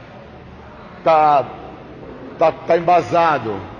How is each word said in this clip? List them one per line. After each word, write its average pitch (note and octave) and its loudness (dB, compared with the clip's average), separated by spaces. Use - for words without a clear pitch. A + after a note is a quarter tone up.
tá, D3+ 4
tá, D#3+ 2
tá - -2
embasado, D#3 0